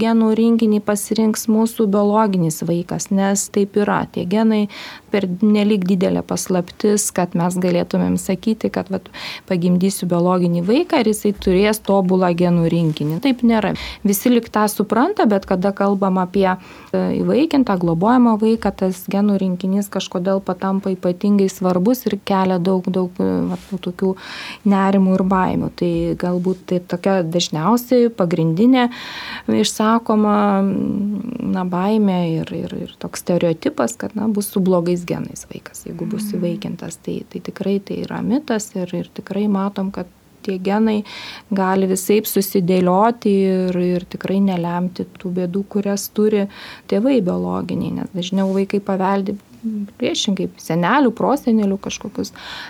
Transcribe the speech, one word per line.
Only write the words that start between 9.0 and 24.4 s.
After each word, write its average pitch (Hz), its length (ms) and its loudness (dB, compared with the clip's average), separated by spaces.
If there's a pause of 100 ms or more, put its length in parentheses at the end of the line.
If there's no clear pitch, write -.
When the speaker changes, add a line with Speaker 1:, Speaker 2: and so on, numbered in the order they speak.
Speaker 1:
pagimdysiu 180 640 0
biologinį 175 560 2
vaiką 277 380 2
ir 220 100 2
jisai 208 240 0
turės 208 480 2
tobulą 185 480 2
genų 175 400 4
rinkinį. 160 480 0
Taip 247 240 0
nėra. 214 300 2 (240)
Visi 202 340 2
lyg 233 160 2
tą 214 200 0
supranta, 277 600 2
bet 196 180 2
kada 196 300 0
kalbam 196 420 2
apie, 185 300 0
e, - 540 -4 (100)
įvaikintą, 233 640 2
globojamą 208 600 2
vaiką, 220 340 0
tas 185 320 -4
genų 202 340 0
rinkinys 190 540 -2
kažkodėl 190 480 -2
patampa 190 520 -2
ypatingai 190 600 2
svarbus 185 540 0
ir 208 120 -4
kelia 190 400 0
daug, 185 300 0
daug, 185 240 -2
e, 190 180 -2 (140)
vat, 180 240 -6
tų 185 160 -8
tokių 185 300 -2 (480)